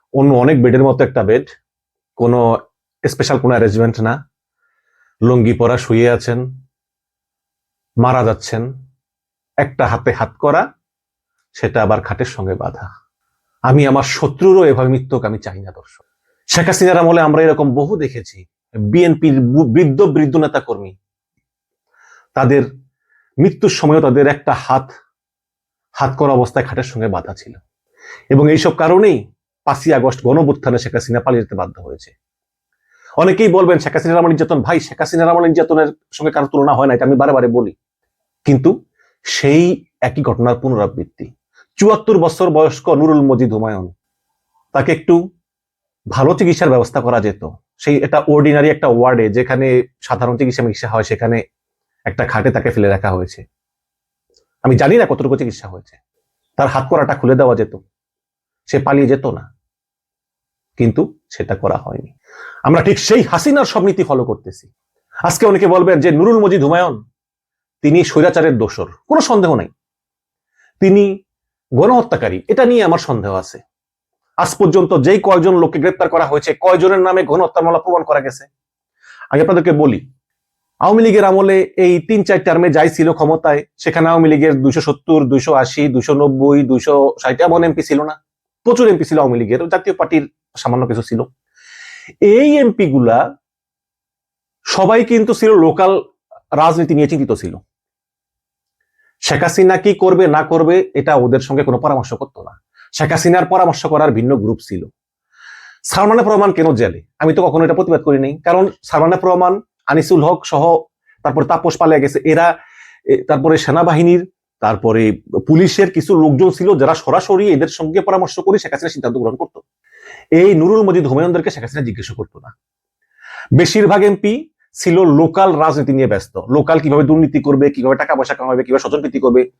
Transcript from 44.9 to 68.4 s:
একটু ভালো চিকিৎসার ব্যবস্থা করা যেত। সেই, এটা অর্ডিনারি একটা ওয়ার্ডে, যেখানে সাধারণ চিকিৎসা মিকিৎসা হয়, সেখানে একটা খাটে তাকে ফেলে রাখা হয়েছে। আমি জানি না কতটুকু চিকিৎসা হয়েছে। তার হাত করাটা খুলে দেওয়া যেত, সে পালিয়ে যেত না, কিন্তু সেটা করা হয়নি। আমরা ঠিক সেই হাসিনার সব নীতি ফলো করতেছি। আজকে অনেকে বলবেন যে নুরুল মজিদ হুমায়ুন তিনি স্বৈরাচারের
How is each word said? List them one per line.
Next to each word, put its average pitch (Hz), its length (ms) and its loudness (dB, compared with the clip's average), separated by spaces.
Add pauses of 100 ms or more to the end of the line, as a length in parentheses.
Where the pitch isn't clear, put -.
একটু 170 380 0 (760)
ভালো 135 260 0
চিকিৎসার 175 340 0
ব্যবস্থা 127 320 0
করা 120 200 -2
যেত। 98 280 -6 (300)
সেই, 147 240 0
এটা 147 160 -2
অর্ডিনারি 147 520 2
একটা 156 180 -2
ওয়ার্ডে, 120 400 2
যেখানে 127 540 0 (180)
সাধারণ 123 360 -4
চিকিৎসা 127 260 -2
মিকিৎসা 117 260 -6
হয়, 110 140 -2
সেখানে 113 400 -4 (640)
একটা 110 200 -6
খাটে 113 260 -2
তাকে - 200 -2
ফেলে 104 180 0
রাখা 98 220 -2
হয়েছে। 92 340 -8 (1200)
আমি 131 140 2
জানি 143 200 2
না 226 120 2
কতটুকু 139 280 -2
চিকিৎসা 117 320 -10
হয়েছে। 92 280 -20 (600)
তার 143 120 0
হাত 131 220 -6
করাটা 151 240 -2
খুলে 131 200 0
দেওয়া 127 200 2
যেত, 104 220 -6 (920)
সে 143 120 -2
পালিয়ে 139 280 0
যেত 135 200 -2
না, - 300 -12 (1200)
কিন্তু 120 420 -2 (120)
সেটা - 260 -8
করা 98 200 -4
হয়নি। - 360 -14 (500)
আমরা 160 200 0
ঠিক - 160 0
সেই 220 240 2
হাসিনার 277 420 0
সব - 200 -2
নীতি 190 200 0
ফলো 131 200 -2
করতেছি। - 480 -12 (500)
আজকে 170 240 0
অনেকে 196 200 2
বলবেন 180 340 2
যে 165 100 2
নুরুল 202 340 2
মজিদ 185 180 2
হুমায়ুন 147 480 -2 (720)
তিনি 156 220 4
স্বৈরাচারের 160 540 0